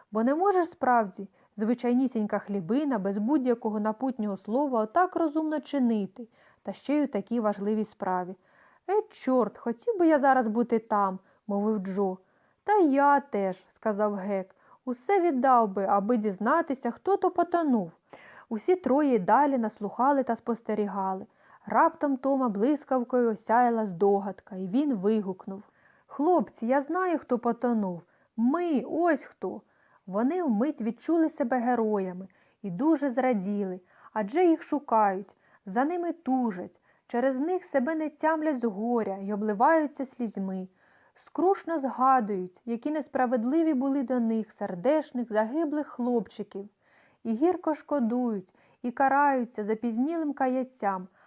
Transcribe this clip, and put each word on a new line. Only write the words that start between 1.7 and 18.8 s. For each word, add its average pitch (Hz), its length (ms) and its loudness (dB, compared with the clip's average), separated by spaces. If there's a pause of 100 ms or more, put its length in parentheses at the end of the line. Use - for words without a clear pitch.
хлібина 214 600 -2
без 196 200 -2
будь-якого 233 640 0
напутнього 214 560 -2
слова 254 440 -2
отак 359 360 0
розумно 311 440 -2
чинити, 233 680 -2 (340)
та 196 100 -8
ще - 220 -4
й 302 100 2
у - 20 0
такій 220 340 -4
важливій 208 440 -2
справі. 185 500 -4 (560)
«Е, 415 200 2
чорт, - 480 0
хотів 294 400 -4
би 349 80 4
я 311 120 6
зараз 262 300 4
бути 233 300 0
там», 202 400 -2 (280)
мовив 208 320 -2
Джо. 190 400 -4 (460)
«Та 415 140 4
я 285 420 4
теж», 196 480 -4
сказав 208 460 -2
Гек. 190 400 -6 (300)
«Усе 349 360 0
віддав 254 480 4
би, 196 160 -4
аби 202 320 2
дізнатися, 240 760 0
хто 381 260 0
то 381 140 0
потонув». 330 600 0 (560)
Усі 240 280 0
троє 285 380 2